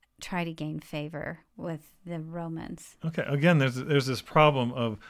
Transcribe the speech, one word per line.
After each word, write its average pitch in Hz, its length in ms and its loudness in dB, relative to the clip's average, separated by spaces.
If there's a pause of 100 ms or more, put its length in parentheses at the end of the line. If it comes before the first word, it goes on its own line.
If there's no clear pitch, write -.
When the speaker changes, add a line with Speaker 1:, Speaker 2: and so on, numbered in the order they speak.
(220)
Speaker 1:
try 175 240 -4
to 165 80 -6
gain 156 260 -6
favor 156 600 -8 (180)
with 165 340 -10 (140)
the 170 160 -8
Romans? 165 800 -10
Speaker 2:
Okay, 160 240 -2
again, 156 300 6
there's, 131 180 4
there's 131 320 2
this 127 140 -2
problem 143 500 4
of 117 280 -2 (100)